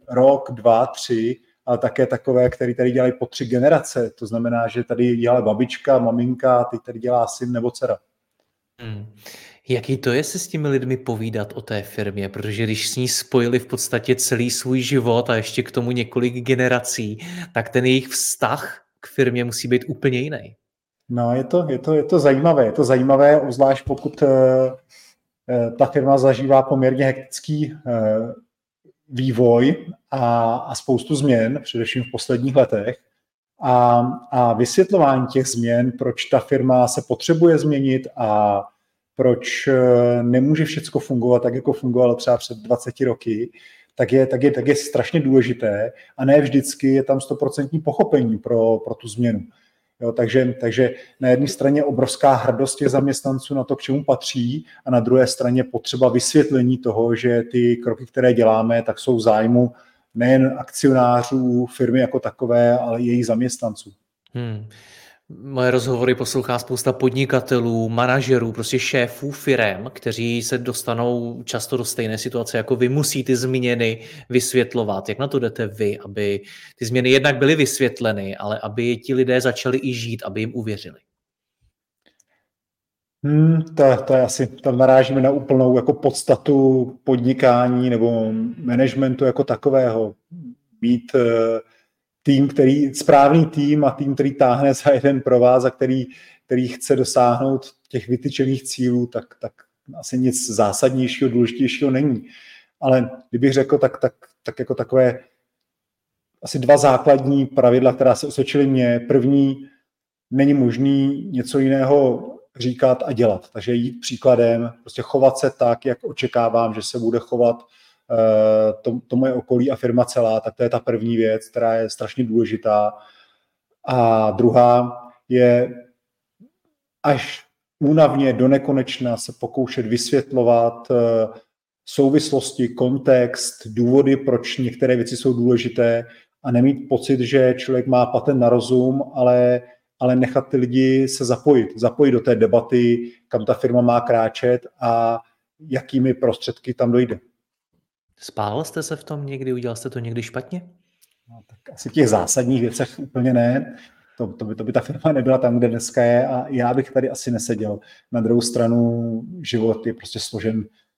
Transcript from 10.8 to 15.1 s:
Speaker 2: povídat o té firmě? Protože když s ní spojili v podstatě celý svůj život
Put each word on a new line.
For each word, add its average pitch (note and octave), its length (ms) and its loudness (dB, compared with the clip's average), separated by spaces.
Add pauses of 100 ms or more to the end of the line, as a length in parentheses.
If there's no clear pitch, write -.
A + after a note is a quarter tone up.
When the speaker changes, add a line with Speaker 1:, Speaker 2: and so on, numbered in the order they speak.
Speaker 2:
povídat A2 560 -6
o A2 80 -14
té G#2 200 -8
firmě? G2 480 -8
Protože G#2+ 340 -8
když A2 260 -4
s - 60 -8
ní B2+ 120 -4
spojili A#2+ 520 0
v B2 60 -16
podstatě B2 500 -4
celý A#2+ 360 -2
svůj B2+ 300 -4
život A#2+ 480 0